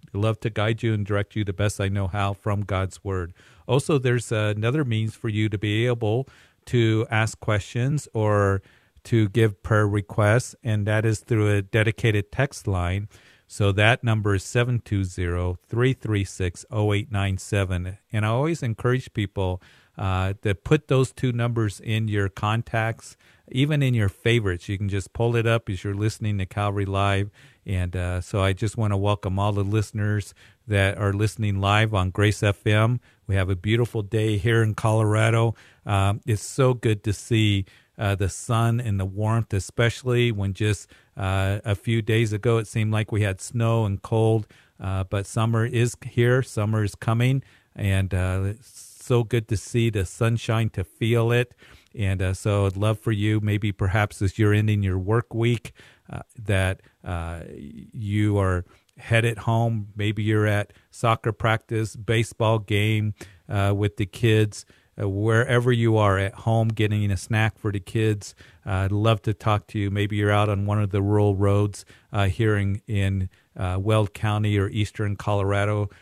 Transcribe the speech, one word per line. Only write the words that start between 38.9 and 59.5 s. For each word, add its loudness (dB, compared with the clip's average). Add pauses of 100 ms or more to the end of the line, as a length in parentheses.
the -2
warmth, -2
especially 0
when -4
just, -2 (260)
uh, 0
a 0
few -2
days 2
ago 2
it -2
seemed -2
like -2
we 2
had 0
snow 0
and -2
cold. 2 (320)
Uh, -4
but -4
summer 0
is 0
here, 2
summer -2
is -4
coming, 0 (320)
and, 0
uh, 0
it's -12
so 2
good -2
to 0
see 0
the -2
sunshine, -2
to -4
feel 0
it. 0 (400)
And, -2
uh, 0
so 0
I'd 0
love 0
for -2
you, 0
maybe 0
perhaps 0
as 0
you're 4
ending 2
your 0
work -2
week, -2 (360)
uh, -10 (160)
that, 0 (220)
uh, -8 (140)
you -2
are 0 (320)
headed 0
home. 0